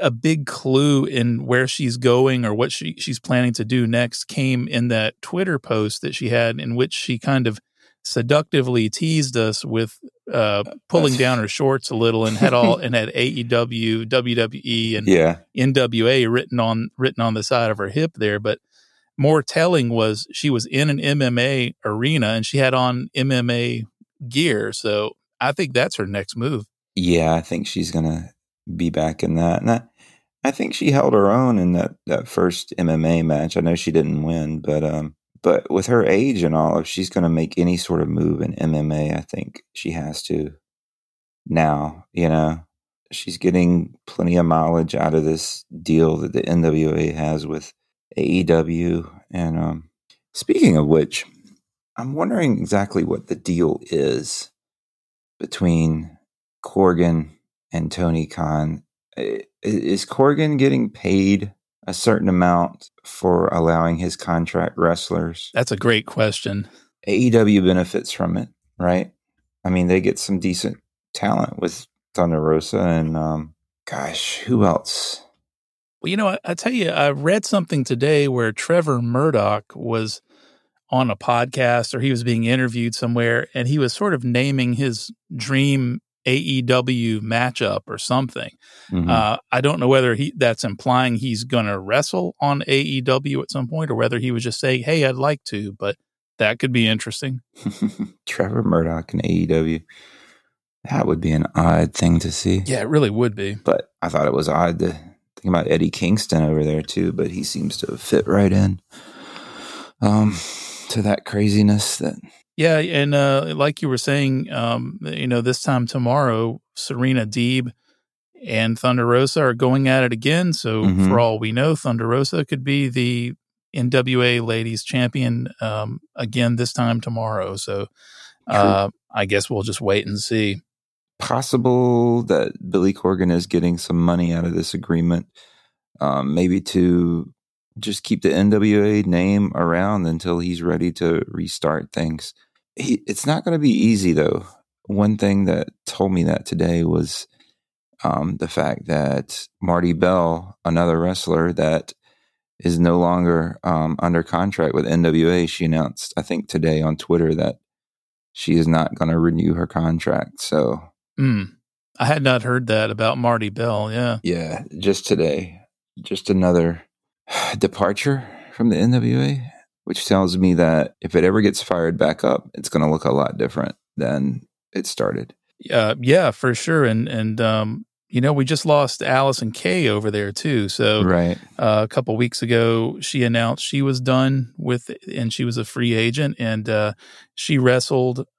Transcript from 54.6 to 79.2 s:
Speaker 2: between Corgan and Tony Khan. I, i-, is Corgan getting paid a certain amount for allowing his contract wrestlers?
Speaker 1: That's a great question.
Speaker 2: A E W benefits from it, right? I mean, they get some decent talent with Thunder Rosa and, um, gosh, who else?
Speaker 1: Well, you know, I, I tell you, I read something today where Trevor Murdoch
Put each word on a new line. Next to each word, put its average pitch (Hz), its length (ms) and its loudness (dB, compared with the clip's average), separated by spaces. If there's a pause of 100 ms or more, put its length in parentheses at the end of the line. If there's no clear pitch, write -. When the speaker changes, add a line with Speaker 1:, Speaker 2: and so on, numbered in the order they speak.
Speaker 2:
between 82 800 0 (460)
Corgan 85 680 2 (400)
and 80 200 -4
Tony 82 360 -2
Khan. 78 560 -4 (340)
I, 64 40 -4
i-, 53 240 -6 (180)
is 95 420 -2
Corgan 147 540 2
getting 135 300 2
paid 98 640 2 (340)
a 95 80 -6
certain 107 340 2
amount 90 640 2 (120)
for 87 440 2
allowing 82 500 2
his 90 180 -6
contract 85 640 -4
wrestlers? 85 800 -2
Speaker 1:
That's 117 160 -2
a 104 60 -2
great 110 280 0
question. 104 600 -4 (400)
Speaker 2:
A 101 80 0
E 123 160 4
W 104 340 6
benefits 92 460 0
from 87 260 -2
it, - 120 -6 (280)
right? 90 340 -2 (540)
I 92 40 -2
mean, 90 180 2
they 92 120 4
get 90 200 0
some 95 200 -4
decent 90 380 -4 (380)
talent - 440 -2
with - 280 -6 (280)
Thunder 82 260 0
Rosa 78 380 0
and, 82 360 0
um, 78 380 -4 (320)
gosh, - 540 -8
who 113 260 2
else? - 580 -2 (800)
Speaker 1:
Well, - 80 -6
you 190 80 0
know, 208 120 2
I, 185 140 -2
I 175 100 -4
tell 226 200 -4
you, 190 160 0
I 143 220 2
read 160 340 0
something 165 380 0
today 143 440 2
where 120 240 0
Trevor 151 500 0
Murdoch 117 640 0 (100)